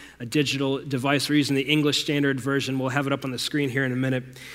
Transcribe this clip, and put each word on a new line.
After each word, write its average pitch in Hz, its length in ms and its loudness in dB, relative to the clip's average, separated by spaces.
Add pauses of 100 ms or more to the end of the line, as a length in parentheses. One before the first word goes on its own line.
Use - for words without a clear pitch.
(200)
a 123 60 -10
digital 135 580 0
device. 139 460 0
We're 147 80 4
using 139 180 4
the 135 60 2
English 147 400 2
Standard 139 400 0
Version. 135 360 0
We'll 131 120 -2
have 135 180 0
it 139 60 0
up 135 100 -2
on 135 80 -4
the 120 80 -6
screen 143 300 -2
here 135 160 0
in 127 80 0
a - 20 -2
minute. 127 300 0 (300)